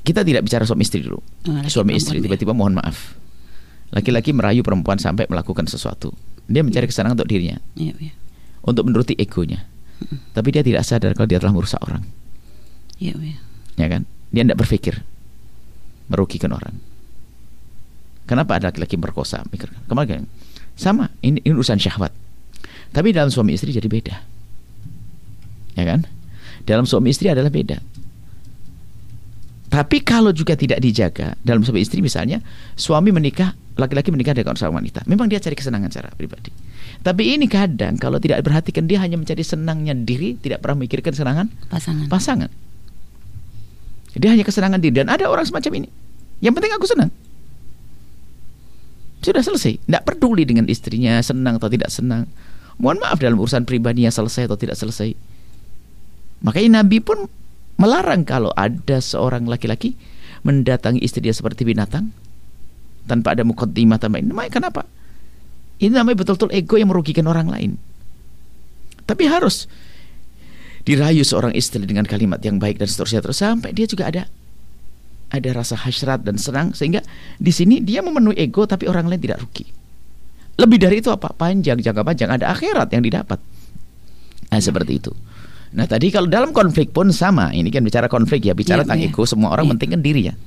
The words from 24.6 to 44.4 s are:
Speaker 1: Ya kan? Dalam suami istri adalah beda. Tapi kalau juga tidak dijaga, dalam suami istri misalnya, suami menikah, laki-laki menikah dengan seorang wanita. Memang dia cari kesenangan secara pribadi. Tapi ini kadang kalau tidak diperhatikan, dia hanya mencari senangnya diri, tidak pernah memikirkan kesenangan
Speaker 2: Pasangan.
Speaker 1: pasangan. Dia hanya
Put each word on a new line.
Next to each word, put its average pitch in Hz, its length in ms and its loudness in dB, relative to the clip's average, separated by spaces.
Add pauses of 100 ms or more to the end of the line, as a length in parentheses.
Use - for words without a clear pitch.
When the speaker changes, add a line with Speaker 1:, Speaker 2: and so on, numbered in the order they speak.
Speaker 1:
Ya 90 100 0
kan? 98 220 2 (560)
Dalam 110 180 4
suami 123 300 4
istri 175 160 2
adalah 143 200 4
beda. 143 280 0 (1900)
Tapi 240 320 4
kalau 220 320 6
juga 160 240 2
tidak - 240 2
dijaga, 104 640 2
dalam 117 160 4
suami 107 240 4
istri 196 160 -2
misalnya, 143 400 0 (320)
suami 165 400 4
menikah, 170 400 2 (240)
laki-laki 139 320 0
menikah 147 240 2
dengan 113 240 0
seorang 80 240 -2
wanita. - 240 -6
Memang 208 240 4
dia 208 80 2
cari 196 160 -4
kesenangan 117 400 -4
secara - 240 -10
pribadi. - 320 -10 (500)
Tapi 220 380 2
ini 294 80 4
kadang 170 560 2
kalau 131 160 0
tidak 151 240 2
diperhatikan, 156 480 2
dia 196 100 4
hanya 175 220 0
mencari 160 240 -4
senangnya 156 480 -2
diri, 127 480 -2
tidak - 240 -6
pernah 139 160 0
memikirkan 131 320 -2
kesenangan 143 340 0 (220)
Speaker 2:
Pasangan. 151 400 -2
Speaker 1:
pasangan. 185 420 0 (1700)
Dia 220 160 4
hanya 220 100 6